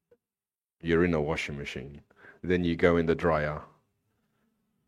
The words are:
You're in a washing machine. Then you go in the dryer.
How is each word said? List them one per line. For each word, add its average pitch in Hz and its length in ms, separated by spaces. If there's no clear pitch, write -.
You're 82 240
in 85 100
a 78 60
washing 76 380
machine. 71 420
Then 90 220
you 85 120
go 87 200
in 85 100
the 82 80
dryer. 76 460